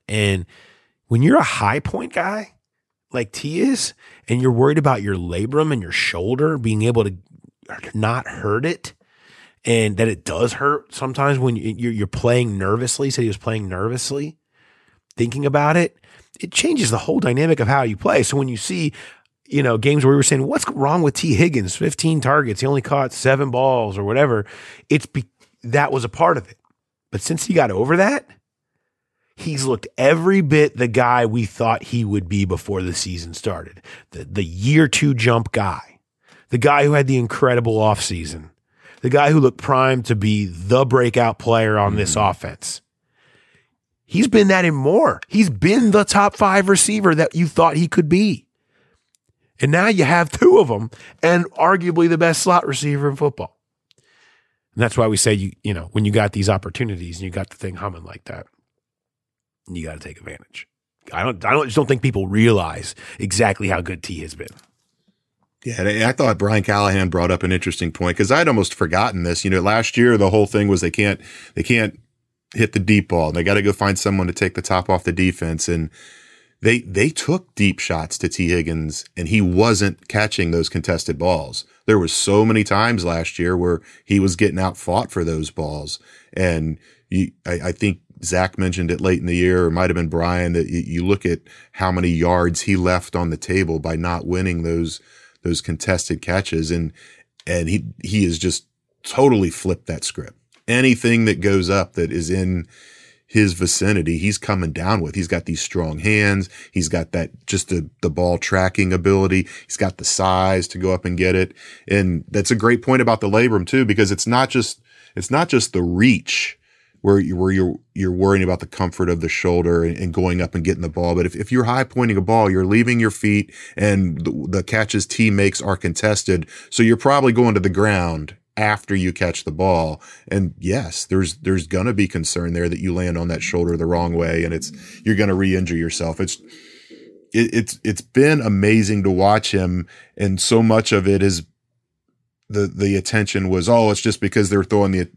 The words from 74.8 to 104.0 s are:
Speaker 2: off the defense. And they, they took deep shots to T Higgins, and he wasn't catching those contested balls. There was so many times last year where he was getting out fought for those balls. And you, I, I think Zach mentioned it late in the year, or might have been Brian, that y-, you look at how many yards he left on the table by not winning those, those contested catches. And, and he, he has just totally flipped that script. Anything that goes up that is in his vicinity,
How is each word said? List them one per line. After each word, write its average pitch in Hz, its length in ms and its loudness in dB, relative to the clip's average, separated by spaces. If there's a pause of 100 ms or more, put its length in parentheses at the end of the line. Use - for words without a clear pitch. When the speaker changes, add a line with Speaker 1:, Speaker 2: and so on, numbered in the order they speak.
Speaker 2:
off 92 160 0
the 87 80 -2
defense. 85 560 -2
And 82 220 -2 (720)
they, 117 180 2
they 104 300 0
took - 440 -4
deep 196 240 0
shots 80 400 -6
to 87 100 -4
T 87 200 -4
Higgins, 80 560 -4 (120)
and 85 120 -6
he 107 140 -2
wasn't 98 640 0
catching 104 420 -2
those 82 200 -2
contested - 480 -4
balls. 78 480 -4 (180)
There 107 140 4
was 85 140 0
so 104 340 2
many 110 180 2
times 104 400 0
last 82 340 -4
year 87 160 0
where 87 260 0 (240)
he 101 140 2
was 95 160 2
getting 92 240 0
out 92 200 -4
fought 98 320 -4
for 87 140 -4
those 78 260 -4
balls. 73 480 -8 (340)
And 80 460 -2 (320)
you, 92 220 -2 (140)
I, 87 180 -6
I 90 80 -4
think 95 280 -2 (240)
Zach 90 340 -2
mentioned 90 320 -2
it 87 100 -2
late 92 200 2
in 87 60 -8
the 87 100 -2
year, 90 300 2
or 82 40 2
might 90 200 0
have 85 60 0
been 85 120 -2
Brian, 87 460 -2
that 85 120 0
y-, 85 200 -4
you 85 200 -4
look 101 180 0
at 85 160 -2 (320)
how 92 200 -2
many 90 160 0
yards 87 540 0
he 98 140 0
left 90 380 0
on 87 160 -2
the 78 60 -6
table 85 420 -2
by 82 160 -6
not 85 320 -4
winning 90 360 -2
those, 85 380 -4 (420)
those 85 180 -4
contested 87 600 -4
catches. 82 480 -2
And, 82 220 -2 (540)
and 87 220 -4
he, 95 160 -2 (180)
he 104 220 0
has 85 140 0
just 85 280 -4 (360)
totally 117 480 2
flipped - 360 -6
that 78 160 -8
script. - 320 -10 (320)
Anything 117 580 2
that 98 160 0
goes 95 300 2
up 95 240 0
that 85 180 -4
is 80 160 -4
in 92 380 -2 (600)
his 104 280 2
vicinity, 87 640 0